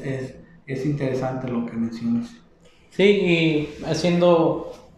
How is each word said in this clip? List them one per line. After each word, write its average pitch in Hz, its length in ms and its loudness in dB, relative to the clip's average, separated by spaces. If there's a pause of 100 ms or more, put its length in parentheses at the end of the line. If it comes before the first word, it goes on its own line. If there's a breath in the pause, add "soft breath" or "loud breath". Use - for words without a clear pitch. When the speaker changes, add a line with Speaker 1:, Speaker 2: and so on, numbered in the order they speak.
Speaker 1:
es, 131 320 -8 (300 soft breath)
es 135 180 -6
interesante 131 640 -2
lo 117 160 -2
que - 80 -10
mencionas. 117 560 -2 (600 soft breath)
Speaker 2:
Sí, - 120 0
y 170 840 2
haciendo 175 840 2 (260 loud breath)